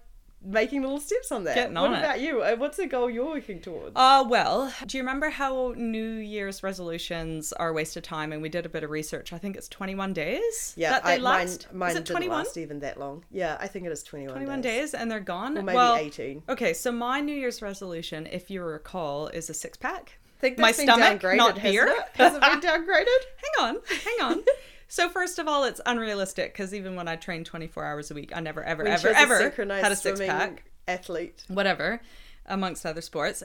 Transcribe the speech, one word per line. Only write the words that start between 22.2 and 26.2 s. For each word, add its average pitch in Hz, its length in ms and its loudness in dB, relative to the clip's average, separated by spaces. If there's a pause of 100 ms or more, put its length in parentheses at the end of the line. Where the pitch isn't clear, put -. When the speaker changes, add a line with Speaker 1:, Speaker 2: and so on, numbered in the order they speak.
Speaker 1:
it 277 60 -6
been 285 180 6
Speaker 2:
<laughs> 349 100 2
Speaker 1:
downgraded? 330 360 4 (320)
Speaker 2:
Hang 539 280 0
on, 262 120 -2 (100)
hang 415 380 -2
on. 339 240 0
Speaker 1:
<laughs> 554 40 8 (360)
Speaker 2:
So 349 200 2
first 359 300 -2
of 311 80 -4
all, 285 160 2
it's 233 240 -2
unrealistic 208 680 -2